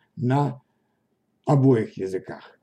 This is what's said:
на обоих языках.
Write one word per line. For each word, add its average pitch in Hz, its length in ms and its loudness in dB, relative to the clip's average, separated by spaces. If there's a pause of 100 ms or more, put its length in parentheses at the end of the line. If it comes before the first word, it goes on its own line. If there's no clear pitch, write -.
(160)
на 131 460 -2 (840)
обоих 131 540 2
языках. 92 640 -10